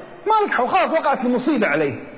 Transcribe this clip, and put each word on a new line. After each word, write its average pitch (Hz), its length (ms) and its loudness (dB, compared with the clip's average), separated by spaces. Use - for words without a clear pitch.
ما 427 200 2
لك 226 60 -4
حول، 240 160 2
خلاص 330 240 2
وقعت 294 320 0
المصيبة 247 420 0
عليه، 143 280 0